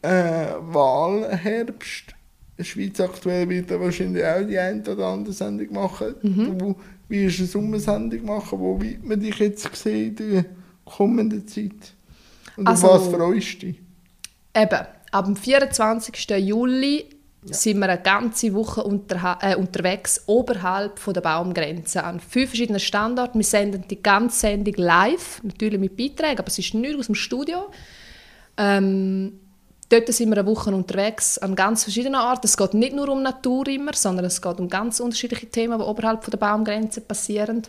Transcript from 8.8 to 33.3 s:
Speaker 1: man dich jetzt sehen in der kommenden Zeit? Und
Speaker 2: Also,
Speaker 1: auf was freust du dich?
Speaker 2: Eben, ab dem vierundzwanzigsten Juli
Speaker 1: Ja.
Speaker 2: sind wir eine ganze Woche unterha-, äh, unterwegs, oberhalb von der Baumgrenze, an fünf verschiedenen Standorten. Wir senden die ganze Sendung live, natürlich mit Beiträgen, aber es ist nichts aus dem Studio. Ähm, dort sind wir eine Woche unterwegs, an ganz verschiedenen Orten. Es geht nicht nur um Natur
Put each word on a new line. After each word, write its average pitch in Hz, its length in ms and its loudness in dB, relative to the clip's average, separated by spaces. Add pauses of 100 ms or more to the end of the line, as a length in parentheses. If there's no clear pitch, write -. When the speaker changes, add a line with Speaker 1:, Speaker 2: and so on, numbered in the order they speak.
Speaker 1:
man 214 140 0
dich 208 200 -2
jetzt 208 360 0
sehen 214 420 -2
in 214 160 -2
der 185 120 4 (400)
kommenden 214 600 0
Zeit? - 460 -10 (640)
Und 202 100 2
Speaker 2:
Also, 185 220 6
Speaker 1:
auf 185 180 8
was 175 80 0
freust 180 380 0 (100)
du - 40 -8
dich? - 120 -8 (760)
Speaker 2:
Eben, 208 240 4 (320)
ab 190 140 2
dem 202 120 2
vierundzwanzigsten 226 1080 2
Juli 262 600 2 (400)
Speaker 1:
Ja. 151 80 -10
Speaker 2:
sind 208 260 2
wir 190 100 2
eine 175 120 0
ganze 214 520 2
Woche 214 300 -2
unterha-, 185 580 -2
äh, 196 140 2
unterwegs, 185 720 -2
oberhalb 202 720 0
von 196 140 -4
der 175 80 -2
Baumgrenze, 170 840 -2
an 175 160 -6
fünf 254 300 0
verschiedenen 226 300 -2
Standorten. 240 600 0
Wir 202 60 2
senden 202 440 0
die 196 140 -8
ganze 214 380 4
Sendung 208 360 0
live, 185 680 4
natürlich 208 360 -2
mit 190 180 -2
Beiträgen, 285 420 -2
aber - 100 -6
es - 100 -4
ist - 160 -6
nichts 277 240 -2
aus 240 80 -4
dem 208 80 0
Studio. 330 540 -4 (880)
Ähm, 190 800 2 (500)
dort 233 240 6
sind 226 160 2
wir 208 80 4
eine 196 80 2
Woche 214 300 0
unterwegs, 190 640 -2
an 190 160 -2
ganz 214 280 2
verschiedenen 240 380 -2
Orten. 247 240 0
Es 214 120 4
geht 190 180 2
nicht 247 200 2
nur 285 140 -2
um 269 140 0
Natur 262 460 -2